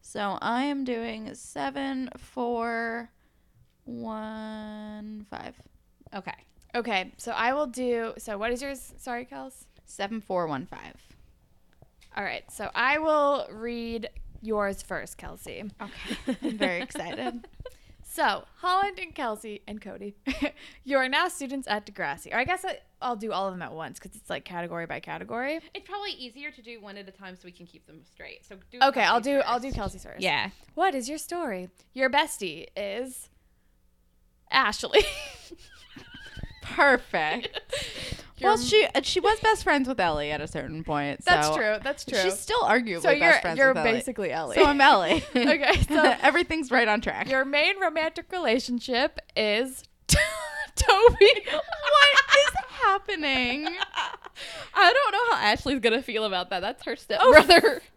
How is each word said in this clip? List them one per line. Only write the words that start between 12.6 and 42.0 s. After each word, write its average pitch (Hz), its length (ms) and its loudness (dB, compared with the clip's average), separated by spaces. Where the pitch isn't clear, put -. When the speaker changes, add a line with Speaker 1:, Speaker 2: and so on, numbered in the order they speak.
Speaker 3:
I 269 240 0
will 294 520 2
read 233 600 -8
yours 208 420 -4
first, - 360 -10
Kelsey. - 460 -14
Speaker 1:
Okay. - 600 -8
I'm 220 160 -4
very 180 240 -2
excited. 240 680 -10
<laughs> - 40 -20
Speaker 3:
So, 233 300 -2
Holland 370 420 -2
and 349 160 -14
Kelsey 220 520 -10
and 208 140 -14
Cody, 196 340 -14
<laughs> - 340 -20
you 269 140 0
are 262 100 0
now 311 200 0
students 277 380 -8
at 208 200 -4
Degrassi. 165 440 -8
Or - 60 -4
I 240 80 0
guess 370 180 -4
I, 370 140 -8
I'll 247 160 -4
do 208 160 -8
all 190 160 -2
of 185 60 -8
them 175 80 -10
at 123 100 -12
once 160 260 -12
'cause 190 160 -20
it's, - 140 -20
like, - 160 -8
category 170 400 -8
by 165 160 -10
category. 226 600 -8
Speaker 2:
It's 392 160 -18
probably 403 220 -10
easier 262 400 -16
to 277 100 -20
do 233 180 -18
one 202 200 -16
at 196 100 -18
a - 20 -20
time 190 260 -18
so 180 100 -20
we 175 60 -20
can 175 120 -20
keep - 220 -20
them - 180 -20
straight. - 400 -20
So 202 120 -20
do 247 120 -4
Speaker 3:
Okay, 269 180 4
I'll 190 120 2
Speaker 2:
Kelsey 262 100 -2
Speaker 3:
do, 277 140 2
I'll 247 140 -2
do 262 80 -10
Speaker 2:
first. 262 80 -8
Speaker 3:
Kelsey's 196 280 -10
first. - 160 -18
Speaker 2:
Yeah. 160 300 -2
Speaker 3:
What 349 200 0
is 247 140 -6
your 302 80 -8
story? 254 540 -8
Your 262 160 0
bestie 214 560 -2
is 214 540 -10
Ashley. 254 560 2
<laughs> - 800 -18
Speaker 1:
Perfect. 233 960 0
Speaker 3:
Your 392 140 2
Speaker 1:
Well, 440 60 4
she, 415 360 6
uh, 277 80 2
she - 180 0
was 415 200 2
best 440 220 2
friends 285 240 2
with 254 140 -4
Ellie 151 320 0
at 147 80 -4
a 156 80 -8
certain 151 340 -8
point, 143 420 -4
Speaker 3:
That's 151 240 4
Speaker 1:
so 156 80 2
Speaker 3:
true, 214 260 0
that's 277 220 -6